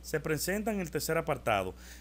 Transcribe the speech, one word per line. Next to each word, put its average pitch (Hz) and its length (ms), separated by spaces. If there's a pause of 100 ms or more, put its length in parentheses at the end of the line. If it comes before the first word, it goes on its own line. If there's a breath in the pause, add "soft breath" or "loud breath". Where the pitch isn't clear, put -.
se - 180
presentan 190 560
en 196 60
el 165 100
tercer 160 260
apartado. 113 560 (260 loud breath)